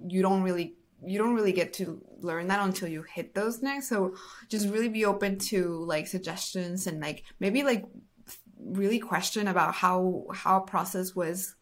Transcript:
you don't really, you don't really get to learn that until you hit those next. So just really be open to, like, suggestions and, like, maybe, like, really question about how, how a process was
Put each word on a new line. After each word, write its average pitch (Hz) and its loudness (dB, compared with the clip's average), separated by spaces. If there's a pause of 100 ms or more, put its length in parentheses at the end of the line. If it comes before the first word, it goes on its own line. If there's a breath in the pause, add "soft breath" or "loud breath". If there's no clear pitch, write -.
you 185 2
don't 190 6
really, 175 0 (300)
you 190 -2
don't 233 4
really 208 4
get 175 2
to 170 -4 (200)
learn 170 -2
that 202 4
until 185 0
you 160 -6
hit - -8
those 226 -2
next. 277 -4
So 190 0 (340 loud breath)
just 208 0
really 220 2
be 220 2
open 202 2 (100)
to, 175 0
like, 165 0
suggestions 180 -4
and, 160 -4
like, 151 -6 (160 loud breath)
maybe, 220 2
like, 240 0 (760)
really 196 0
question 196 -2
about 175 2
how, 185 2
how 190 4
a - -4
process 185 -2
was 175 -4